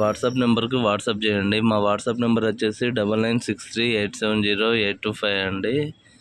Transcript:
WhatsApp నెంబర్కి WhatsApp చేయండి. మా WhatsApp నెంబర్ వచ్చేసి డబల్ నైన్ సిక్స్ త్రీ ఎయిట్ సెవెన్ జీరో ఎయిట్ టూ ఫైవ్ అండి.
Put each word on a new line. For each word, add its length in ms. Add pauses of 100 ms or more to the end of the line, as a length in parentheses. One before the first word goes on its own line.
WhatsApp 380
నెంబర్కి 360
WhatsApp 500
చేయండి. 340
మా 180
WhatsApp 420
నెంబర్ 240
వచ్చేసి 460
డబల్ 320
నైన్ 180
సిక్స్ 320
త్రీ 200
ఎయిట్ 240
సెవెన్ 280
జీరో 300
ఎయిట్ 280
టూ 100
ఫైవ్ 340
అండి. 480 (260)